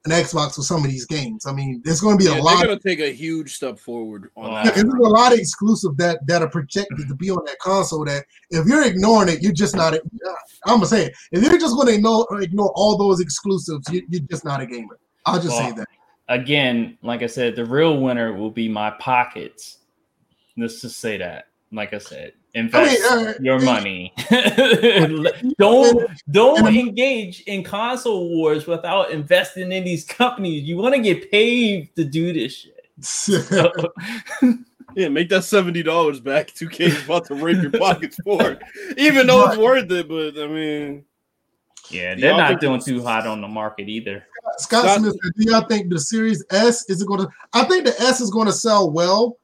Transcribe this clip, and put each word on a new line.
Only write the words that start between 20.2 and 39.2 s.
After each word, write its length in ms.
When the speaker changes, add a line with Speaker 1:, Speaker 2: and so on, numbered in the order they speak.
Speaker 3:
Let's 240
just 180
say 160
that. 300
Like 220
I 40
said, 360
invest 480
Speaker 1:
I 60
mean, 120
uh, 120
Speaker 3:
your 160
Speaker 1:
and 80
Speaker 3:
money. 480
<laughs> 960
Don't, 400
Speaker 1:
and 100
Speaker 3:
don't 360
Speaker 1:
and 100
Speaker 3:
engage 680
in 200
console 680
wars 360
without 440
investing 640
in 120
these 200
companies. 600
You 120
wanna 240
get 300
paid 680
to 80
do 280
this 220
shit. 160
Speaker 1:
<laughs> 40
Speaker 3:
So 720
<laughs> 120
Speaker 2:
Yeah, 120
make 220
that 120
seventy 400
dollars 380
back. 340
Two 140
K 180
is 180
about 220
to 80
rape 260
your 120
pockets 500
for 300
it. 60
Even 300